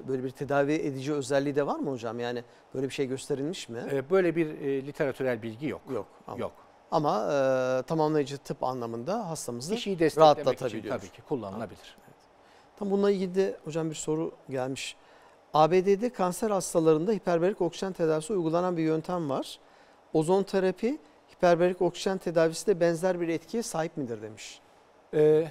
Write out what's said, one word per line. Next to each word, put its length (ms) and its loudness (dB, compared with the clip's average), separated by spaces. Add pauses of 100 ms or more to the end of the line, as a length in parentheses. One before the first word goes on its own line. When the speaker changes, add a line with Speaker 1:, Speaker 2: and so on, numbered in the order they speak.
Speaker 1:
böyle 160 -2
bir 60 -6
tedavi 420 0
edici 420 -2
özelliği 420 0
de 100 2
var 120 -2
mı 120 -4
hocam? 300 -6
Yani 240 -6 (300)
böyle 140 -2
bir 60 -10
şey 120 -2
gösterilmiş 640 -6
mi? 100 -10 (140)
Speaker 2:
E, 180 -2
böyle 260 2
bir, 100 2 (140)
e, 260 -2
literatürel 560 -2
bilgi 260 -8
yok. 120 -6 (120)
Speaker 1:
Yok 140 -4 (200)
ama. 120 -10
Speaker 2:
Yok. 140 -6 (380)
Speaker 1:
Ama, 340 2
e, 580 2
tamamlayıcı 560 0
tıp 260 -8
anlamında 640 -4
hastamızı 460 -6
Speaker 2:
Kişiyi 240 -4
desteklemek 400 8
için 80 -8
Speaker 1:
rahatlatabiliyor. 520 -2
Speaker 2:
tabii 120 -14
ki 120 -20
kullanılabilir. 840 -8
Speaker 1:
Evet. 100 -20 (640)
Tam 120 -6
bununla 200 2
ilgili 240 -2
de 300 0
hocam 260 -4
bir 40 -8
soru 380 -4 (180)
gelmiş. 460 -6 (580)
"A 160 6
B 160 4
D'de 260 2
kanser 380 -2
hastalarında 640 4
hiperbarik 480 0
oksijen 320 -2
tedavisi 400 0
uygulanan 440 0
bir 60 0
yöntem 480 -2
var. 280 -6 (540)
Ozon 300 4
terapi 560 0 (360)
hiperbarik 480 4
oksijen 360 0
tedavisi 480 0
de 140 2
benzer 400 2
bir 80 -2
etkiye 340 -4
sahip 340 -6
midir?" 260 -6
demiş. 380 -16 (540)
Speaker 2:
Ee, 360 4